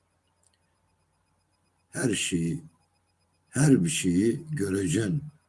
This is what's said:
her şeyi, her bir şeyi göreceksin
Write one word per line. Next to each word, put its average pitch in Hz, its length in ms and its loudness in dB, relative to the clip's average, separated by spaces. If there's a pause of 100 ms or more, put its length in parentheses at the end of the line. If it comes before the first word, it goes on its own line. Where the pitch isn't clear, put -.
(1900)
her 113 240 -2
şeyi, 82 500 -2 (840)
her 131 340 4
bir 82 60 0
şeyi 98 600 0
göreceksin 101 760 -2 (240)